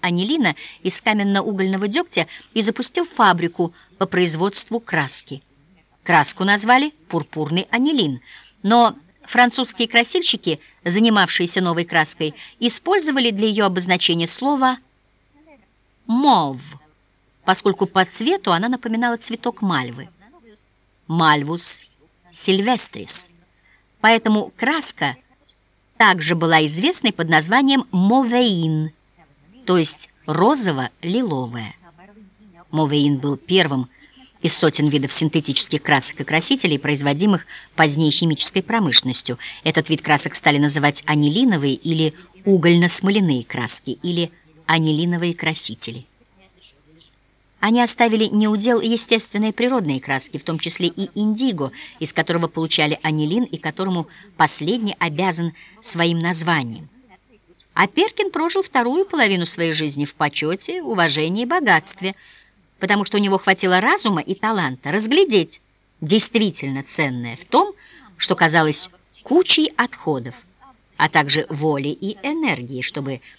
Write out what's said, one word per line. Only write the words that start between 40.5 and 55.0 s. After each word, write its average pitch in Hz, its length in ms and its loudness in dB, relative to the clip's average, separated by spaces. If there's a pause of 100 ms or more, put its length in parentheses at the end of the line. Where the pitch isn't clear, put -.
называть 143 480 0
анилиновые 151 680 2
или 160 380 -2 (320)
угольно-смоляные 175 1000 2
краски, - 580 -8
или 170 300 -4 (340)
анилиновые 165 640 0
красители. 151 720 -8 (1500)
Они 226 240 4
оставили 226 440 2
неудел 214 540 2
естественные 220 720 -2
природные 233 460 -2
краски, 135 380 -6
в 147 80 -12
том 165 140 -4
числе 175 300 -2
и 190 260 -8
индиго, 208 580 -2 (260)
из 160 140 -8
которого 170 360 0
получали 156 540 -2
анилин 156 420 0
и 175 120 -8
которому 175 500 -4 (300)
последний 202 640 -2